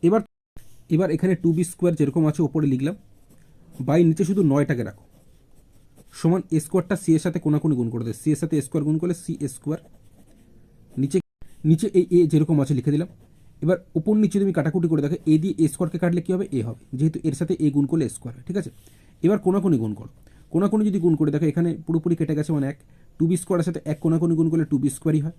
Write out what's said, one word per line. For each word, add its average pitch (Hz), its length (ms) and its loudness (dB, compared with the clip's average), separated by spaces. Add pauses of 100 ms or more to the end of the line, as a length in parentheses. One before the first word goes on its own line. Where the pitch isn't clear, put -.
এবার, 208 180 4 (720)
এবার 180 200 2
এখানে 180 180 0 (100)
টু 175 120 4
বি 175 160 0
স্কয়ার 175 280 0
যেরকম 151 300 2
আছে 151 180 -2
উপরে 151 260 0
লিখলাম, 143 220 -4 (920)
by 147 120 4 (100)
নিচে 160 200 0
শুধু 196 120 0 (100)
নয়টাকে 135 380 0
রাখো, - 140 -20 (1160)
সমান 175 220 2 (140)
এ - 100 2
স্কয়ারটা 185 380 -2
সি - 120 0
এর 156 100 0
সাথে 175 200 -4
কোণাকুণি 151 340 0
গুণ 117 140 -2
করে 117 140 -6
দেয়, 110 140 -8
সি - 120 -4
এর 143 80 -4
সাথে 160 180 -4
এ - 60 -4
স্কয়ার 147 220 -4
গুণ 151 140 0
করলে 175 220 -4
সি 160 100 -8 (220)
স্কয়ার, - 240 -8 (1160)
নিচে, 143 220 -2 (520)
নিচে 165 180 4 (120)
এই 180 60 2 (120)
এ - 20 8 (120)
যেরকম 156 320 4
আছে 139 160 0
লিখে 135 160 -2
দিলাম। 170 140 -2 (540)
এবার 175 140 2 (220)
উপর 208 140 0 (100)
নিচে 208 200 0
তুমি 196 140 0
কাটাকুটি 165 340 0
করে 151 120 0
দেখো, 147 140 -2 (160)
এ - 80 6
দিয়ে 190 120 -2 (100)
এ - 100 4
স্কয়ারকে 175 300 -4
কাটলে 175 220 0
কী - 100 -4
হবে? 190 100 -2 (120)
এ - 100 0
হবে, 117 140 -12 (160)
যেহেতু 156 200 0 (100)
এর 143 120 -2
সাথে 170 140 -2 (120)
এ - 100 4
গুণ 143 160 2
করলে 165 160 0
এ - 80 -6
স্কয়ার 120 200 -14
হয়, - 120 -20
ঠিক 180 140 -4
আছে? 151 80 -10 (560)
এবার 202 200 4
কোণাকুণি 185 380 2
গুণ 107 160 -4
করো, - 120 -18 (420)
কোণাকুণি 202 360 2
যদি 190 160 -2
গুণ 170 140 4
করে 147 140 2
দেখো, 147 180 0
এখানে 170 180 0 (160)
পুরোপুরি 165 340 0
কেটে 156 180 -2
গেছে, 151 180 -2
মানে 139 160 -2
এক, 147 60 -12 (400)
টু 151 120 0
বি 185 120 2
স্কয়ারের 175 260 0
সাথে 170 120 -6 (120)
এক 151 120 -4
কোণাকুণি 165 360 2
গুণ 165 120 2
করলে 160 200 0
টু 147 120 0
বি 143 140 0
স্কয়ারই 151 280 0
হয় 165 140 -10